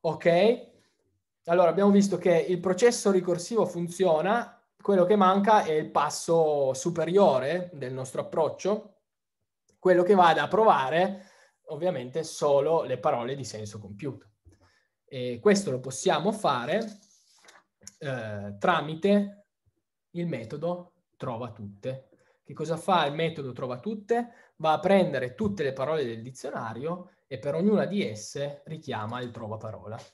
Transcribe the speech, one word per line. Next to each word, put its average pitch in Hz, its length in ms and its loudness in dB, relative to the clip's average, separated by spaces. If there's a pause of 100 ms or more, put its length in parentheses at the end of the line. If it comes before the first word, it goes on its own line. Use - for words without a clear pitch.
Ok, 175 680 2 (720)
allora 175 240 4
abbiamo 196 220 4
visto 196 260 4
che 175 180 2
il 165 240 0
processo 202 520 2
ricorsivo 180 560 0
funziona, 175 920 -2 (240)
quello 190 240 4
che 202 100 4
manca 202 480 6
è 156 100 -2
il 156 180 -2
passo 147 840 2
superiore 165 1000 2
del 131 200 -10
nostro 131 280 -8
approccio, 165 800 -4 (760)
quello 180 240 4
che 180 140 6
vada 165 260 6
a 147 60 0
provare 175 800 2 (400)
ovviamente 151 560 -6
solo 151 580 2
le 127 160 -4
parole 135 380 -2
di 139 100 -10
senso 107 340 -12
compiuto. 104 520 -12 (840)
E 123 260 -6
questo 196 300 2
lo 127 100 -4
possiamo 156 520 0
fare, 170 680 -2 (1000)
eh, 107 580 -10
tramite 180 880 0 (640)
il 175 160 -8
metodo 151 680 -8 (220)
trova 120 340 -8
tutte. 107 580 -12 (340)
Che 143 100 -18
cosa 160 240 -6
fa 165 280 2
il 143 80 -4
metodo 151 380 -6
trova 123 280 -8
tutte? 233 760 -6
Va 156 180 0
a 156 60 0
prendere 151 560 2
tutte 202 260 -4
le 139 100 -2
parole 143 320 -4
del 113 200 -8
dizionario 135 880 -10 (160)
e 131 100 -12
per 143 160 -6
ognuna 180 320 2
di 190 180 -4
esse 139 600 -10
richiama 123 560 -8
il 123 80 -10
trova 110 280 -12
parola. 107 420 -14 (140)